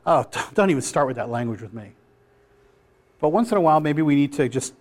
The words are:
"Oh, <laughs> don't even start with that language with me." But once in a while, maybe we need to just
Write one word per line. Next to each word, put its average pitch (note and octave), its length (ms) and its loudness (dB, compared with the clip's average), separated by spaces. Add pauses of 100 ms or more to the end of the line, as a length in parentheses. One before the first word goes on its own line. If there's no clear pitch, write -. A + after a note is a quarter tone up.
"Oh, D3 200 2 (160)
<laughs> - 120 -12
don't G3 160 2
even C#3 120 0
start C#3+ 260 -2
with C3 80 -6
that A#2 140 -6
language A#2 320 -6
with G#2 120 -16
me." G#2 180 -16 (1300)
But D3+ 80 2
once A3+ 200 0
in G#3 80 0
a F#3+ 40 2
while, D#3 180 4
maybe D3+ 220 0
we D3 140 2
need C#3+ 180 2
to C3 160 0
just B2+ 320 -6